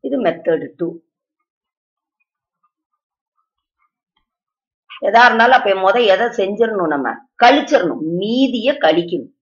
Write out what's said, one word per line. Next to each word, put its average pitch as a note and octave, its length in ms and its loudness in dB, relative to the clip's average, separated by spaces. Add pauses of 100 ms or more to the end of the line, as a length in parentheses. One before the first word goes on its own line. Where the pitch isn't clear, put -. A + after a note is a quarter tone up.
இது C4+ 140 -4
மெத்தட் E3 480 -2 (100)
டூ. E3+ 120 -6 (4000)
எதா A3 220 4
இருந்தாலும் A#3+ 340 4
அப்ப A3 180 0
மொத F#3+ 300 0
எதை G3 260 2
செஞ்சிடணும்? G3+ 600 -2
நம்ம C#3 160 -4 (280)
கழிச்சிடணும். G#3+ 680 2 (120)
மீதியை A#3+ 640 -2
கழிக்கணும். E3 540 -2 (100)